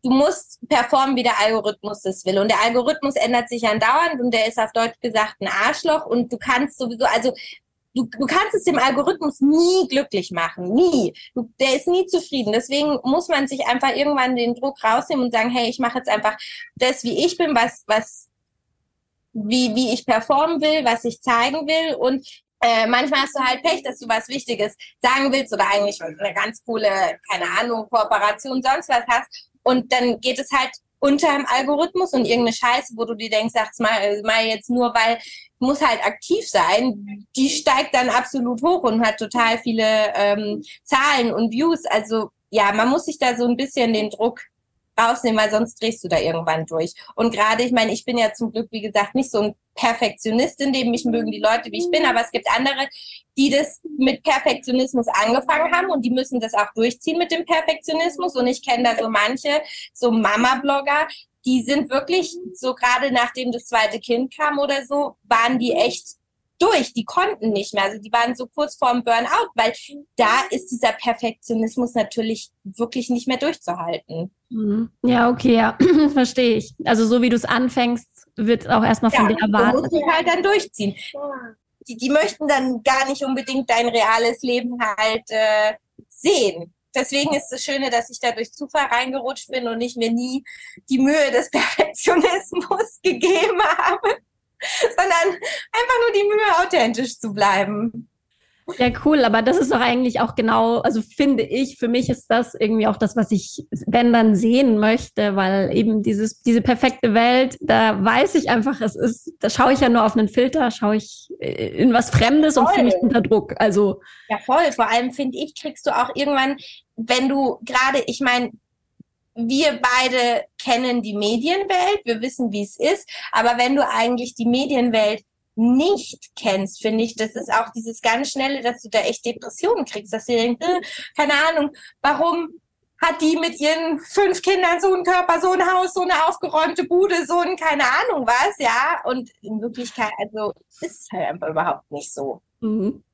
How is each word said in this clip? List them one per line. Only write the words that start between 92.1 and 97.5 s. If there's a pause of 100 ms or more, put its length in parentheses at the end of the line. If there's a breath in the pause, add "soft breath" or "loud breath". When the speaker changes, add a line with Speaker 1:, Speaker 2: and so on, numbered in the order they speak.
Speaker 1:
gegeben
habe, (640 loud breath)
sondern (320 loud breath)
einfach
nur
die
Mühe,
authentisch
zu
bleiben. (720)